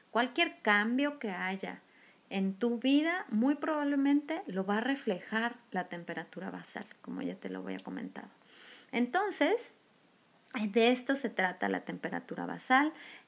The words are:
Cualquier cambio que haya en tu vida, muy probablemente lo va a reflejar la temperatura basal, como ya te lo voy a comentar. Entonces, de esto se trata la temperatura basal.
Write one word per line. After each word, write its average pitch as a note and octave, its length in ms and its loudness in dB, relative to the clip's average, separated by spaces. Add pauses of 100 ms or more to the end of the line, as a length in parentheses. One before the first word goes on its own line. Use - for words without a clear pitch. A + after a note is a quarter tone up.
(100)
Cualquier B3+ 520 0
cambio B3 560 2
que A3 120 -6
haya F#3 520 -6 (480)
en F#3+ 240 0
tu A#3+ 240 0
vida, D4+ 500 2
muy B3 280 4
probablemente D4 920 2
lo F#3 180 -2
va G3+ 140 2
a - 20 2
reflejar A#3 760 -2 (140)
la F3+ 180 -4
temperatura F3 600 -8
basal, F3 360 -12 (160)
como - 180 -8
ya - 140 -4
te F#3+ 160 -10
lo F#2 120 -6
voy F#3 120 -8
a F3+ 60 -8
comentar. - 480 -10 (640)
Entonces, E4+ 840 0 (800)
de A3 360 4
esto B3+ 260 0
se A#3 140 -4
trata F#3 380 -2
la F#3+ 120 0
temperatura F3 640 -6
basal. C4 460 2 (360)